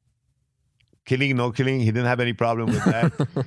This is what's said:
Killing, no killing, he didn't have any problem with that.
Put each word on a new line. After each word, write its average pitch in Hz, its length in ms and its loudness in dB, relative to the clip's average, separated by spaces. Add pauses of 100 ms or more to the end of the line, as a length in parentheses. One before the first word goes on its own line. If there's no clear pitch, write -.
(1040)
Killing, 135 300 0
no 123 160 0
killing, 131 300 0
he 113 60 2
didn't 120 180 0
have 123 160 0
any 120 100 0
problem 117 400 0
with 123 140 -2
that. 143 260 2 (360)